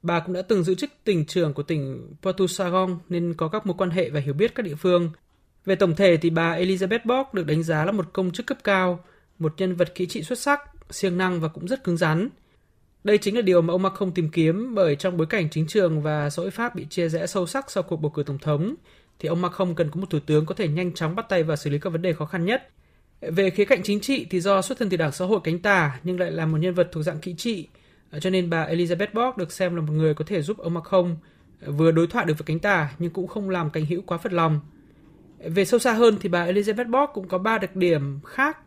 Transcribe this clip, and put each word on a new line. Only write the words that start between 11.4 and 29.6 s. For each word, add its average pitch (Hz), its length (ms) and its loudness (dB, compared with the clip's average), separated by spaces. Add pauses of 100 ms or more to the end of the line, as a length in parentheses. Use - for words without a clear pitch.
cũng 156 200 -8
rất 262 160 -4
cứng 170 140 0
rắn. 165 320 2 (760)
Đây 208 140 4
chính 208 180 0
là 240 60 0
điều 185 200 6
mà 165 120 2
ông 185 80 2
Macron 190 300 -2
tìm 160 180 -2
kiếm, 175 460 0
bởi 170 200 4
trong 180 220 -2
bối 165 100 0
cảnh 170 220 0
chính 156 180 -2
trường 160 340 2
và 147 280 -2
xã 156 120 -6
hội 185 100 -4
Pháp 233 240 -6
bị 170 140 -10
chia 170 200 0
rẽ 165 180 -2
sâu 180 200 -2
sắc 269 240 -6
sau 185 120 -2
cuộc 175 140 -4
bầu 151 140 -2
cử 147 120 -4
tổng 139 140 -6
thống, 156 380 0 (440)
thì 151 100 -4
ông 170 120 0
Macron 180 340 -2
cần 156 160 0
có 170 80 -6
một 190 100 -8
thủ 156 100 0
tướng 151 260 2
có 185 100 -6
thể 196 120 -2
nhanh 170 260 -2
chóng 165 220 -4
bắt 220 140 -6
tay 175 140 2
vào 156 140 0
xử 147 120 -4
lý 143 100 0
các 190 100 -4
vấn 165 120 -4
đề 180 120 0
khó 151 120 -4
khăn 170 200 -4
nhất. 226 240 -2 (520)
Về 190 280 0
khía 202 160 2
cạnh 185 180 2
chính 202 160 0
trị 262 300 -2
thì 185 100 0
do 196 220 2
xuất 190 160 -4
thân 208 120 0
từ 185 80 0
Đảng 160 140 2
Xã 180 140 -4
hội 196 180 2
cánh 170 160 -2
tả 170 440 2
nhưng 180 160 -4
lại 170 120 0
là 160 140 -2
một 160 120 2
nhân 175 160 0
vật 175 180 2
thuộc 156 120 -6
dạng 156 160 -4
kỹ 180 180 -8
trị, 202 300 -4 (520)
cho 180 100 -2
nên 185 200 2
bà 165 180 0
Elizabeth 175 460 0
Borne 247 240 0
được 175 140 -6
xem 175 240 -2